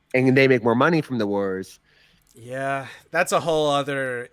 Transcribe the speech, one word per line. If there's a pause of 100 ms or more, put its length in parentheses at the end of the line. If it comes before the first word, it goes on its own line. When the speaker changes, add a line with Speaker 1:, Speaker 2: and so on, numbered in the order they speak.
(140)
Speaker 1:
And
they
make
more
money
from
the
wars. (560)
Speaker 2:
Yeah, (240)
that's
a
whole
other